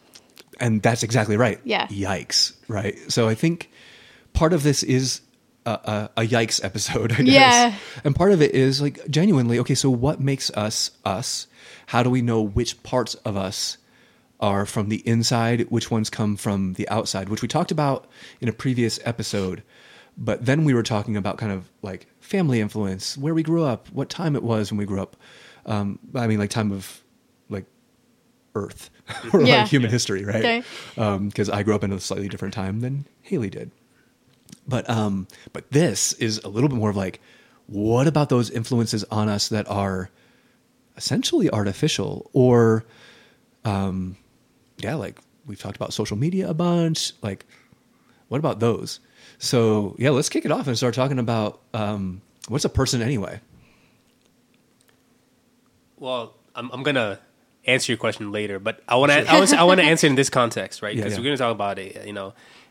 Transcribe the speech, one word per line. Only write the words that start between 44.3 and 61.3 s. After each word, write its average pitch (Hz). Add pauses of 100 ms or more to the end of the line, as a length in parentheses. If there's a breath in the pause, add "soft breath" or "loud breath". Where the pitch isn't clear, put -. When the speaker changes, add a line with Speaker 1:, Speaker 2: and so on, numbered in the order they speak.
Speaker 1:
yeah, 127
like, 110 (260)
we've 104
talked 98
about -
social 107
media 180
a 170
bunch. 170 (100)
Like, 98 (840 soft breath)
what 131
about 127
those? 117 (380 soft breath)
So, 107
yeah, 135
let's 135
kick -
it 147
off 185
and 120
start 120
talking 131
about, 113 (120)
um, 101 (280)
what's 120
a 147
person 127
anyway? 113 (2500 soft breath)
Speaker 3:
Well, 123 (200)
I'm, 120
I'm 127
gonna 123 (440)
answer 127
your 110
question 104
later, 104
but 104
I 120
wanna, 143
Speaker 1:
Sure. 160
Speaker 3:
I 180
was, 190
I 160
wanna 180
answer 160
in 139
this 131
context, 113
right? 107
Speaker 1:
Yeah, 107
Speaker 3:
'Cause 104
Speaker 1:
yeah. 101
Speaker 3:
we're 120
gonna 143